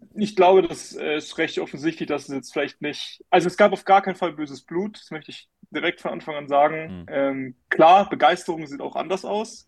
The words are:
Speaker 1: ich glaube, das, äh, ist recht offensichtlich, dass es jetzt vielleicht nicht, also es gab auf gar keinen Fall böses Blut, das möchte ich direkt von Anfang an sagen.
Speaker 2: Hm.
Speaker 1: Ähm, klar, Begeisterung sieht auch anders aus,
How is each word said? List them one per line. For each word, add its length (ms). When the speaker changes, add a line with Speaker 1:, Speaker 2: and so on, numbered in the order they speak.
Speaker 1:
ich 200
glaube, 320
das, 280
äh, 200
ist 220
recht 220
offensichtlich, 480
dass 200
es 80
jetzt 180
vielleicht 280
nicht, 480
also 180
es 100
gab 140
auf 140
gar 160
keinen 140
Fall 180
böses 280
Blut, 380
das 100
möchte 220
ich 180
direkt 300
von 100
Anfang 240
an 120
sagen. 420
Speaker 2:
Hm. 180
Speaker 1:
Ähm, 480
klar, 400
Begeisterung 580
sieht 140
auch 140
anders 300
aus, 420